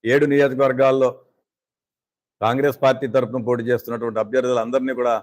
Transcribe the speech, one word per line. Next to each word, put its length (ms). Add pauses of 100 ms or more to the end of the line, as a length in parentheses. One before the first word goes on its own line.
(140)
ఏడు 200
నియోజకవర్గాల్లో 760 (1300)
కాంగ్రెస్ 380
పార్టీ 320
తరఫున 320
పోటీ 240
చేస్తున్నటువంటి 540
అభ్యర్థులందరినీ 760
కూడా 220